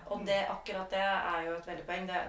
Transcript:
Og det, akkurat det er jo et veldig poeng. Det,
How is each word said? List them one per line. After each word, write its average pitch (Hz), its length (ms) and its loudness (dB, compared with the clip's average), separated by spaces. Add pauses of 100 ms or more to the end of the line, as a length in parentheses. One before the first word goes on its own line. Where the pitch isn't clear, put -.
Og - 160 -2
det, 196 240 4
akkurat 185 400 -4
det 196 140 2
er 175 420 2
jo 165 120 -2
et 170 100 -10
veldig 170 180 -6
poeng. 185 220 -4
Det, 180 220 0